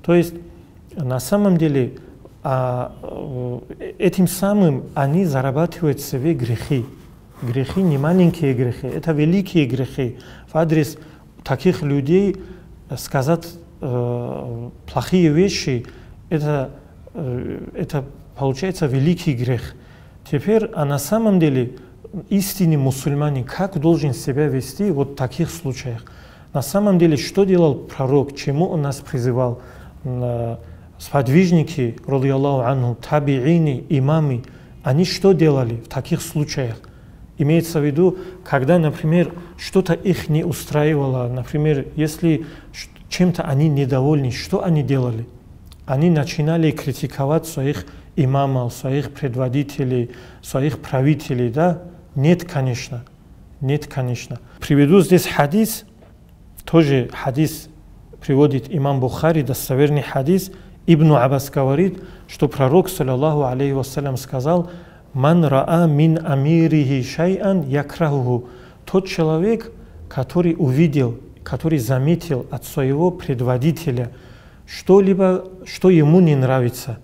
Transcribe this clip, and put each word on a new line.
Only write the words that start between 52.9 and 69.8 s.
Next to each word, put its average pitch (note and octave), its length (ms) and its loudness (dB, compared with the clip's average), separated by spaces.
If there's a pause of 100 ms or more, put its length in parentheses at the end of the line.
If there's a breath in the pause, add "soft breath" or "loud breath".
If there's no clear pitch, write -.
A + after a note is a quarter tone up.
Нет, C#3+ 260 -2
конечно. B2 540 -6 (180 loud breath)
Приведу C#3+ 420 6
здесь F3+ 260 4
хадис, F#3+ 580 0 (800)
тоже C#3 480 4
хадис C#3+ 560 -4 (520)
приводит C3+ 480 2
имам C#3 300 0
Бухари, D#3 440 0
достоверный C#3 600 0
хадис. E3+ 480 -2 (360 loud breath)
Ибн D#3 260 6
Аббас C3+ 380 2
говорит, D3 520 0 (240 loud breath)
что - 220 -2
пророк, C#3 400 4
саллаллаху C#3+ 560 0
алейхи C3 280 -2
вассалям, C3+ 440 -4
сказал: E3 540 -2 (420 loud breath)
«Ман D#3 320 4
раа E3 420 2
мин D#3 360 4
амирихи D3 800 2
шайан F#3+ 600 0
якрахуху». C#3 840 -2 (360 loud breath)
Тот F#3+ 220 -2
человек, F3 640 0 (380 loud breath)